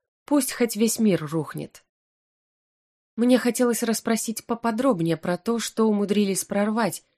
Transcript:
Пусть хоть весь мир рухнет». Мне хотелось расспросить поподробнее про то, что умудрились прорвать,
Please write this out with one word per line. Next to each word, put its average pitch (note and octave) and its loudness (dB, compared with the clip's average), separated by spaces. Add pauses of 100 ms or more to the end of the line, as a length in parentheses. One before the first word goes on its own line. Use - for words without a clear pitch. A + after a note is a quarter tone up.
(260)
Пусть C#4+ 0
хоть A#3 -2
весь A3 0
мир F3 2
рухнет». D3+ -8 (1300)
Мне B3 4
хотелось A#3+ 0
расспросить A3+ -2
поподробнее A3 0
про F3+ -2
то, A#3 -2
что A3 0
умудрились G3+ 0
прорвать, G#3 -2 (140)